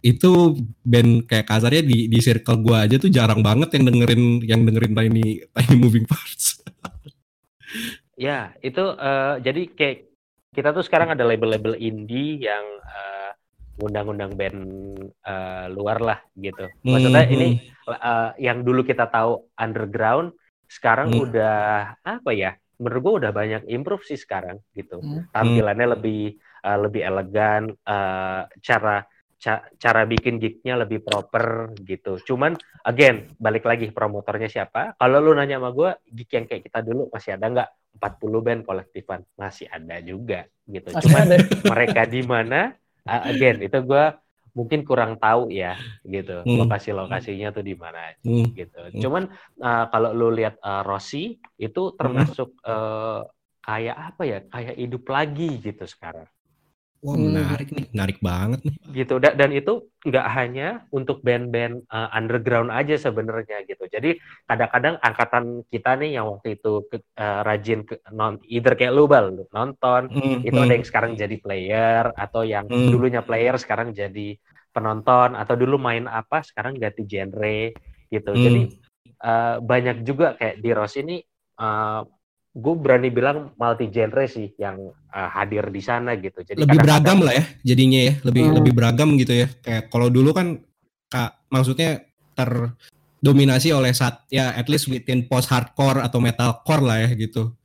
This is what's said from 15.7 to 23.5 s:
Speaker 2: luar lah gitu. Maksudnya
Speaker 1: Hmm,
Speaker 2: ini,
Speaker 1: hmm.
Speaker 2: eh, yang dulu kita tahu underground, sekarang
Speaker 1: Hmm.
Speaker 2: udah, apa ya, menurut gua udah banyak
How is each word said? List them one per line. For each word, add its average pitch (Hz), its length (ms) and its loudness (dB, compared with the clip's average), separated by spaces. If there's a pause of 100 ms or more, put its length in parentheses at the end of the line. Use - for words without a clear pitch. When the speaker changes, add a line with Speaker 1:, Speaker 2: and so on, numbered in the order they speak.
Speaker 2:
luar 104 320 -2
lah 110 140 -2 (180)
gitu. 95 320 -10 (240)
Maksudnya 127 320 8
Speaker 1:
Hmm, 123 80 4
Speaker 2:
ini, 131 140 4 (100)
Speaker 1:
hmm. - 160 -8 (160)
Speaker 2:
eh, 117 420 -2 (160)
yang 120 200 0
dulu 127 180 2
kita 120 240 0
tahu 117 480 0
underground, 110 800 -2 (320)
sekarang 120 400 0
Speaker 1:
Hmm. 117 80 2
Speaker 2:
udah, 107 880 0
apa 240 320 -8
ya, 92 160 -4 (240)
menurut 120 280 -6
gua 208 100 2 (120)
udah 104 60 -2
banyak 110 300 -4 (100)